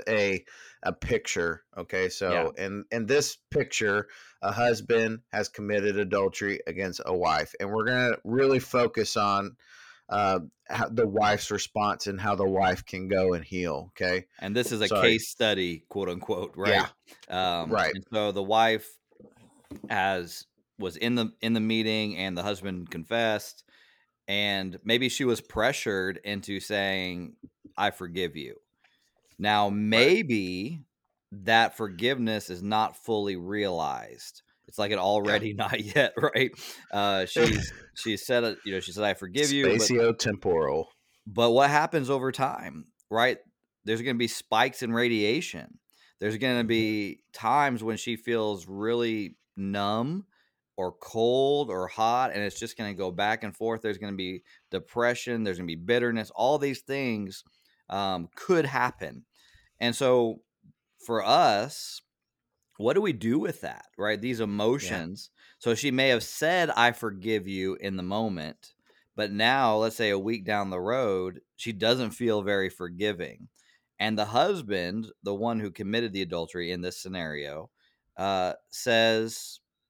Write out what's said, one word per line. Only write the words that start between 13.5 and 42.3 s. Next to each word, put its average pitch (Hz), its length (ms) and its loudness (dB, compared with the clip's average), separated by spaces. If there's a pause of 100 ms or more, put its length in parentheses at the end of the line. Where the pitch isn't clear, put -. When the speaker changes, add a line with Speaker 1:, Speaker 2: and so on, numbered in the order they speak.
Speaker 1:
okay? 92 280 0 (100)
Speaker 2:
And 101 180 -6
this 120 160 0
is 110 100 -2
a 104 60 4
Speaker 1:
Sorry. 107 260 4
Speaker 2:
case 110 160 -2
study, 95 600 0
quote 95 200 -4
unquote, 90 460 -6
right? 98 300 2 (440)
Speaker 1:
Yeah. 90 320 -2
Speaker 2:
Um, 80 100 -6
Speaker 1:
Right. 92 240 2
Speaker 2:
and 95 80 -10 (100)
so 104 180 2
the 98 120 -2
wife 110 440 4 (1040)
has, 95 560 -2 (320)
was 90 200 -6
in 120 180 0
the, 113 160 0 (100)
in 113 120 2
the 113 60 2
meeting 110 580 0
and 92 200 -4
the 87 60 -2
husband 92 480 -6
confessed, 107 720 -2 (640)
and 98 560 -2
maybe 120 260 2
she 139 160 -2
was 117 160 2
pressured 104 840 -2
into 101 360 -6
saying, 95 760 -2 (420)
"I 101 140 2
forgive 87 440 -6
you." 69 200 -12 (800)
Now, 104 280 4
Speaker 1:
Right. 101 100 -2
Speaker 2:
maybe 113 1080 2 (480)
that 110 460 2
forgiveness 110 720 -2
is 87 140 -10
not 107 320 0
fully 104 400 -2
realized. 85 1080 -4 (260)
It's - 100 -12
like 104 140 -2
an 101 80 0
already 104 500 2
Speaker 1:
Yeah. 104 60 -6
Speaker 2:
<laughs> 101 120 -2
not 110 160 -2
yet, 120 340 2
right? 131 340 2 (400)
Uh, 101 340 0
she's, 110 480 2 (100)
Speaker 1:
<laughs> - 120 -20
Speaker 2:
she 107 220 -4
said, 120 260 0
uh, 107 200 -2
you 98 100 -6
know, 95 60 -2
she 90 120 -8
said, 101 120 -4
"I 101 100 2
forgive 117 380 0
you," 139 140 2
but 95 160 6
Speaker 1:
Spatiotemporal. 104 1040 2 (420)
Speaker 2:
but 117 240 4
what 139 180 6
happens 151 400 2
over 131 220 0